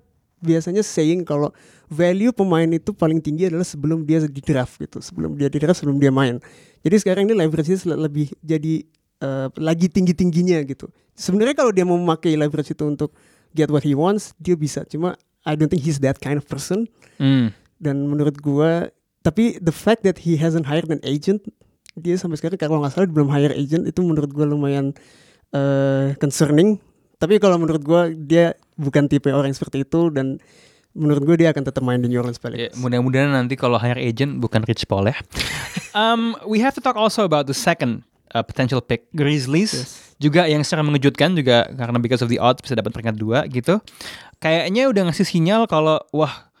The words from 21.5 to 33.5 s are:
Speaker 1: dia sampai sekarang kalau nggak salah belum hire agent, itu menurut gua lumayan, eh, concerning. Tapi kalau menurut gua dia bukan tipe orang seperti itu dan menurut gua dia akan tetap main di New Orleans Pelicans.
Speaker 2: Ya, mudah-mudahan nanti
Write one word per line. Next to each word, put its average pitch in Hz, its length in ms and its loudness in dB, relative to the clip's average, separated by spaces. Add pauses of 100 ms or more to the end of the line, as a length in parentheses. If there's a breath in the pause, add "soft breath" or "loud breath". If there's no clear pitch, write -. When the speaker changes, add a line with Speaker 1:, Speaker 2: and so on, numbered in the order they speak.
Speaker 1:
dia 170 200 -2
sampai 175 220 -4
sekarang 175 240 -6
kalau 156 180 0
nggak 143 140 -2
salah 185 160 -2
belum 151 220 2
hire 143 220 2
agent, 147 320 -2
itu 170 180 -4
menurut 151 260 0
gua 147 160 -4
lumayan, 139 460 -2 (600 soft breath)
eh, 139 640 0
concerning. 151 680 2 (340)
Tapi 196 220 2
kalau 190 180 4
menurut 160 240 0
gua 165 300 2
dia 160 420 2 (240)
bukan 143 320 2
tipe 143 240 2
orang 139 180 0
seperti 135 320 -4
itu 165 280 0
dan 135 260 -2 (560 soft breath)
menurut 147 320 2
gua 165 120 4
dia 165 120 6
akan 147 140 0
tetap 131 180 -6
main 123 160 0
di 120 120 0
New 123 120 0
Orleans 120 160 -4
Pelicans. 117 320 -8
Speaker 2:
Ya, - 80 -16
mudah-mudahan 127 540 0
nanti 131 240 0